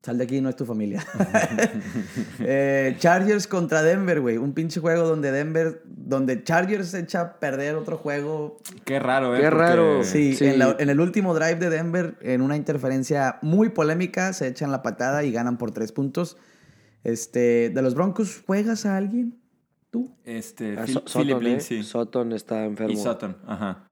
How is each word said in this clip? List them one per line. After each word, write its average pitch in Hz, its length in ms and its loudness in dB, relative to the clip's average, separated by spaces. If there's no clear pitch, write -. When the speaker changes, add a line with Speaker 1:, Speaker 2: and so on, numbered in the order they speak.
Speaker 1:
sal 120 160 -4
de 127 40 0
aquí, 131 160 -2
no 131 100 0
es 127 60 -4
tu 139 100 -6
familia. 110 440 -4
<laughs> - 40 -14
Speaker 2:
<laughs> 175 1300 -2
Speaker 1:
Eh, 135 600 2
Chargers 190 480 4
contra 160 360 0
Denver, 175 380 2
güey. 117 160 0
Un 135 160 -2
pinche 160 260 -4
juego 165 280 2
donde 147 240 0
Denver, 160 540 -2
donde 131 580 -2
Chargers 185 500 0
echa 175 280 -4
a 170 180 -8
perder 143 360 -2
otro 160 220 -6
juego. 147 600 -6
Speaker 2:
Qué 135 140 0
raro, 123 360 2
¿eh? 131 60 2
Speaker 3:
Qué 151 80 6
Speaker 2:
Porque 156 80 4
Speaker 3:
raro. 160 460 6
Speaker 1:
Sí, 135 320 4
Speaker 3:
Sí. 143 100 2
Speaker 1:
en 135 140 6
la, 135 200 6
en 143 100 2
el 139 100 4
último 180 340 2
drive 160 220 2
de 170 140 0
Denver, 165 520 0
en 127 200 0
una 139 160 2
interferencia 135 840 0
muy 185 280 4
polémica, 180 640 0
se 143 140 -4
echan 139 240 -4
la 131 100 -2
patada 131 420 -2
y 139 80 0
ganan 120 260 -2
por 117 140 -6
tres 110 200 -6
puntos. 139 460 -4
Este, 117 680 2
de 123 120 -2
los 127 140 0
Broncos, 185 500 -2
¿juegas 208 400 -2
a 196 120 0
alguien? 233 420 -4
¿Tú? 123 340 -6
Speaker 2:
Este, 113 560 -8
Speaker 3:
A 113 60 -4
Speaker 2:
Phil-, 131 80 -4
Speaker 3:
So-, - 140 -4
Speaker 2:
Philip 135 140 2
Speaker 3:
Sutton, 120 120 0
¿eh? 120 40 2
Speaker 2:
Lindsay. 123 340 -2
Speaker 3:
Sutton 117 500 -4
está 110 320 -4
enfermo. 107 280 -2
Speaker 2:
Y 107 40 -2
Sutton, 101 480 -6
ajá. 98 460 -8